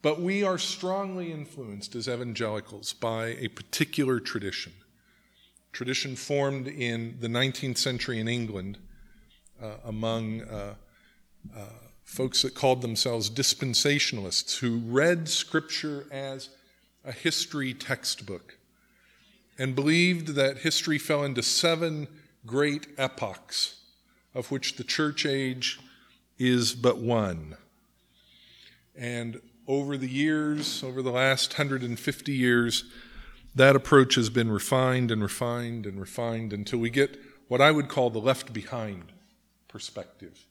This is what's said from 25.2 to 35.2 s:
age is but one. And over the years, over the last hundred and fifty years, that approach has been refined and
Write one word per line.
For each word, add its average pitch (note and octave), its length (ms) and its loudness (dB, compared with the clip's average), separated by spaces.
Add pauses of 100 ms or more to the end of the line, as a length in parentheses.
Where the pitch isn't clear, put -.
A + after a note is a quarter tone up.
age C3 540 -2 (580)
is B2 380 4
but B2 220 4
one. F#2+ 580 -2 (1400)
And A#2+ 420 -6 (260)
over C#3 300 0
the C3 140 -4
years, D3+ 720 0
over C3 180 -6
the B2+ 80 0
last C3 440 2
hundred C3+ 300 0
and A#2+ 140 -4
fifty - 360 -4
years, A#2+ 500 4 (720)
that C3+ 220 10
approach C3 380 8
has A2+ 140 4
been A2+ 220 2
refined B2+ 580 2
and A2 120 0